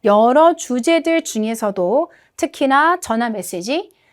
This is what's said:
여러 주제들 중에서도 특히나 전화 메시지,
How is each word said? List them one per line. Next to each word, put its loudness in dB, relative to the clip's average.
여러 4
주제들 0
중에서도 -4
특히나 0
전화 -4
메시지, -6